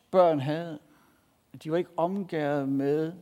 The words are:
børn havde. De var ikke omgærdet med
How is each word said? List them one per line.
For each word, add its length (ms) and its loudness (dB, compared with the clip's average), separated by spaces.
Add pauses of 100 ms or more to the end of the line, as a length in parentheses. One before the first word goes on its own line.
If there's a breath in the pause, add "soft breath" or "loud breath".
(120)
børn 280 6
havde. 400 -4 (840 soft breath)
De 80 -6
var 60 0
ikke 200 -2
omgærdet 720 -2
med 520 0